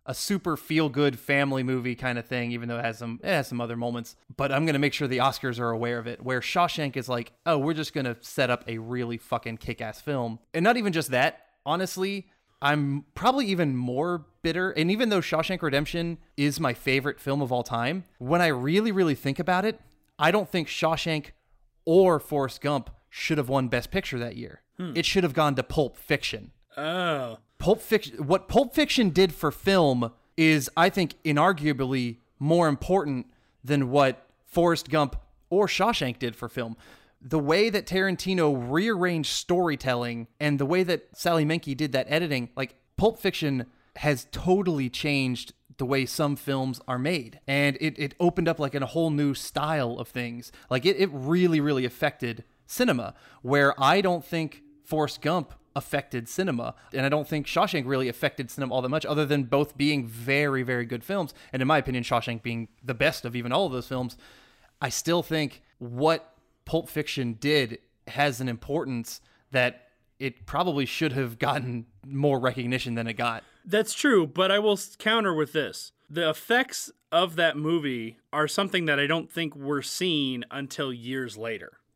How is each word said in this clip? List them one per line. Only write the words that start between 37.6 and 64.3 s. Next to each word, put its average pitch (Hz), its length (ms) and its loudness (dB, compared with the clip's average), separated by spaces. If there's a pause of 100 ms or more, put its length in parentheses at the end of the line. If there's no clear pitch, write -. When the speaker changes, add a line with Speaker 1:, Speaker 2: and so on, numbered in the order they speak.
Speaker 1:
that 202 160 -2
Tarantino 175 840 2
rearranged 175 600 0
storytelling 123 960 0 (120)
and 147 200 2
the 139 80 2
way 180 160 4
that 175 320 0
Sally 165 300 2
Menke 151 300 -2
did 143 180 -2
that 131 160 0
editing, 143 460 0
like, 135 200 -6 (200)
Pulp 220 240 2
Fiction 143 460 0 (320)
has 147 340 0
totally 175 580 2
changed 135 640 -2 (240)
the 131 80 -2
way 135 200 2
some 143 300 0
films 131 520 -2
are 127 120 -2
made. 135 480 -4
And 139 340 2
it, 156 160 -2
it 143 220 -6
opened 175 280 2
up, 160 120 0
like, 143 160 -2
in 139 80 -2
a 127 40 -4
whole 165 220 0
new 143 240 2
style 139 640 -2
of 117 100 -8
things. 120 440 -8 (180)
Like, 127 160 0
it, 180 140 4
it 190 120 4
really, 160 480 4
really 143 260 2
affected 120 580 -4 (240)
cinema, 135 480 0 (260)
where 139 400 4
I 160 200 6
don't 180 240 0
think 160 360 -6 (220)
Forrest 156 380 -2
Gump 160 320 -2 (220)
affected 131 520 -6
cinema. 120 480 -4 (180)
And 131 120 0
I 139 40 2
don't 147 180 0
think 151 200 -4
Shawshank 175 400 0
really 131 220 0
affected 131 420 -4
cinema 135 220 -6
all 127 80 0
that 123 80 -2
much, 151 160 -2
other 147 200 0
than 143 180 2
both 127 340 0
being 143 300 0
very, 131 560 0
very 120 220 -2
good 117 180 -8
films. 190 300 -4 (200)
And 131 80 -2
in 131 60 0
my 156 120 4
opinion, 127 240 -4
Shawshank 117 400 -2
being 117 240 -6 (160)
the 127 120 -6
best 139 300 0
of 120 100 -6
even 120 160 -4
all 180 160 2
of 139 40 -4
those 123 160 -6
films, 127 300 -6 (640)